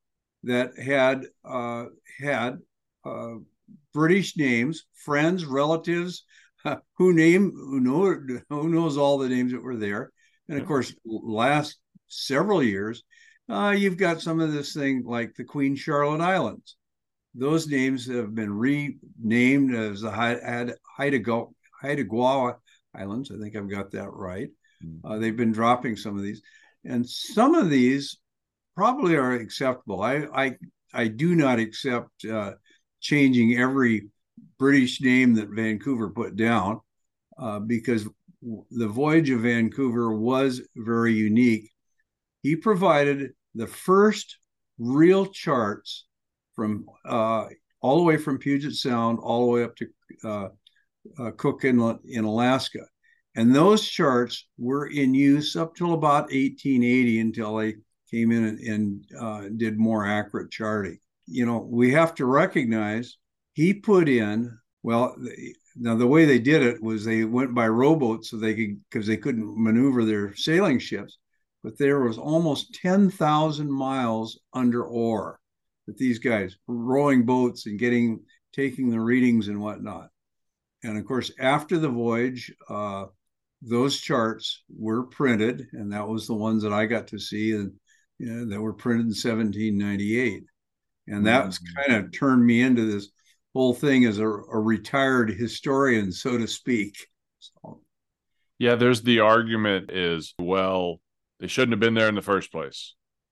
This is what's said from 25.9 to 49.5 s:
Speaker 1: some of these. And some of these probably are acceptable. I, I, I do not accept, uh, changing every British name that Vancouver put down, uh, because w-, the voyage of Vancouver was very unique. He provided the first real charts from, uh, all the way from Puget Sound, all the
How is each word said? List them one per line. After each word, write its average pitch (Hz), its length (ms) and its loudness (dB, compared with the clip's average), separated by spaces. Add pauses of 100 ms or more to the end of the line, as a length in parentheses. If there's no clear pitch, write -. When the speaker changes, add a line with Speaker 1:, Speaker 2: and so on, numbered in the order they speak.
Speaker 1:
some 101 200 -8
of 98 60 -6
these. 104 180 -10 (440)
And 123 220 -4
some - 460 0
of 294 160 2
these 135 480 2 (580)
probably 208 400 2
are 127 180 2
acceptable. 113 680 -6
I, 139 320 -2
I, 135 220 -2 (380)
I 120 160 -2
do 151 260 0
not 131 240 4
accept, 117 680 -6
uh, 107 280 -6 (480)
changing 123 560 4
every 123 500 0 (500)
British 135 440 2
name 127 340 6
that 104 140 -2
Vancouver 110 600 -4
put 98 260 -8
down, 110 440 0 (580)
uh, 107 220 -8
because 110 480 -2 (340)
w-, 113 300 -12
the 117 160 -4
voyage 147 420 2
of 123 120 0
Vancouver 117 760 0
was 131 440 0 (140)
very 117 380 0
unique. 110 580 2 (720)
He 147 140 0
provided 147 760 2 (200)
the 110 140 -6
first 202 720 2 (420)
real 160 460 6
charts 120 800 -4 (500)
from, 107 300 -4 (200)
uh, 113 400 -2 (360)
all 131 160 4
the 175 60 4
way 160 140 4
from 147 220 -4
Puget 139 340 -2
Sound, 117 460 -2
all 120 260 0
the 120 60 4